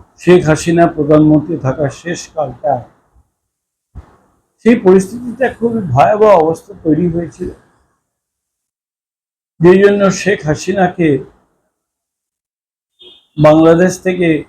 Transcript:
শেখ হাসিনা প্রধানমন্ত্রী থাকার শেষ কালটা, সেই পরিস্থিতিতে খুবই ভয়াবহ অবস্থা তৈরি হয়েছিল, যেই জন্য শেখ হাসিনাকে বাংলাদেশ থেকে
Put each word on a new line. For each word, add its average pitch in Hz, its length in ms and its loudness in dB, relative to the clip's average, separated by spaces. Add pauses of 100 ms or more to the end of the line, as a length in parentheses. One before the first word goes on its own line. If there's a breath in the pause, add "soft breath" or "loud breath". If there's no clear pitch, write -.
(180)
শেখ 170 280 2
হাসিনা 165 420 -2
প্রধানমন্ত্রী 151 680 0
থাকার 131 320 -4
শেষ - 400 -12
কালটা, 131 560 -6 (1800)
সেই 233 100 4
পরিস্থিতিতে 196 720 0
খুবই 226 400 -6
ভয়াবহ 196 480 4
অবস্থা 160 360 -4 (100)
তৈরি 165 260 0
হয়েছিল, 170 400 -10 (2000)
যেই 180 220 4
জন্য 202 300 2
শেখ 190 340 -4
হাসিনাকে 170 800 -2 (2250)
বাংলাদেশ 165 680 2
থেকে 170 460 -2